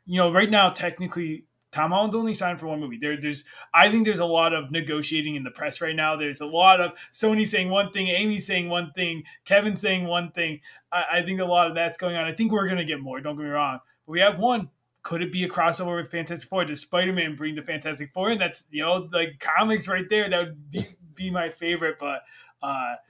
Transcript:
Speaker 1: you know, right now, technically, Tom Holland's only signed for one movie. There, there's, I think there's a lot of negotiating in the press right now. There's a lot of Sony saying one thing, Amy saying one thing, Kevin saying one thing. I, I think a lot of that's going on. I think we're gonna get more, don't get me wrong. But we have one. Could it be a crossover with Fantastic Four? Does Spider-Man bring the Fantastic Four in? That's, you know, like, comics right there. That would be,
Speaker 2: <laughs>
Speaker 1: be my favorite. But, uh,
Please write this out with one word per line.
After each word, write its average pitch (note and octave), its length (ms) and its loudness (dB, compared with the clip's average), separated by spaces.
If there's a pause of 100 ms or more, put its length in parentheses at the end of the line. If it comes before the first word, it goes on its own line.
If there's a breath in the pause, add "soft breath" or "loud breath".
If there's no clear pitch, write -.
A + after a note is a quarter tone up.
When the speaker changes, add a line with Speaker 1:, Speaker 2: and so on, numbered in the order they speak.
Speaker 1:
you F3+ 140 0
know, F3 140 6
right G3+ 180 6
now, G3+ 200 6
technically, F3 760 -6 (280)
Tom D#3 180 0
Holland's G3+ 240 2
only A3+ 200 -2
signed F3 260 -4
for D#3+ 80 -10
one D3+ 100 -4
movie. B2+ 200 -8
There, D3 220 -4
there's, D3 220 -6 (300 loud breath)
I F3+ 180 8
think A3+ 140 4
there's G#3 160 0
a F3 40 2
lot E3 280 2
of D3+ 180 -4
negotiating D3+ 640 -4
in C#3 80 -6
the B2+ 80 -10
press D3 300 -8
right D#3+ 160 -4
now. D#3 180 0
There's D3 260 -6
a D3+ 60 -8
lot F3+ 340 8
of F3 120 -2 (200 loud breath)
Sony G#3+ 320 2
saying F#3+ 240 0
one F#3+ 220 2
thing, F#3+ 160 -4
Amy G3+ 320 0
saying F3+ 300 -4
one E3+ 260 -4
thing, E3 300 -4 (200 soft breath)
Kevin G3+ 320 4
saying F#3+ 280 -2
one E3+ 260 -2
thing. D#3+ 300 -4 (320 soft breath)
I, F3 120 0 (100)
I F3 80 2
think F#3 180 -4
a F#3 40 0
lot F3 220 6
of E3 80 -4
that's E3 240 -2
going F3 160 -4
on. E3 120 -2
I E3 60 -4
think G#3+ 200 0
we're G3 160 2
gonna F3+ 160 0
get D3+ 160 -4
more, C3 200 -8
don't D3 160 -6
get D3+ 60 -8
me D3 60 -6
wrong. C#3+ 320 -2 (260)
But D#3 60 -12
we E3+ 80 0
have F#3+ 180 6
one. A3 300 0 (340)
Could E3+ 180 -6
it F#3 120 -4
be F3+ 120 -2
a F3 60 -2
crossover E3+ 500 0
with D#3 120 -10
Fantastic E3+ 360 -8
Four? F#3+ 160 0
Does D3 160 -6
Spider-Man F3 560 -2
bring D3+ 200 -6
the D3 60 -8
Fantastic D3 520 -8
Four G3 160 0
in? A3+ 80 0
That's, F3 320 -4
you D3 120 -4
know, F3+ 300 0
like, E3 260 -2
comics G#3 480 2
right F#3 220 -2
there. G#3 220 2
That F3+ 80 2
would D3+ 320 -6
be, - 160 -6 (140)
Speaker 2:
<laughs> D#3+ 140 -20
Speaker 1:
be F#3 160 -6
my E3+ 200 -2
favorite. E3 500 -2
But, C#3 220 -6 (400 soft breath)
uh, C3 320 -4 (160)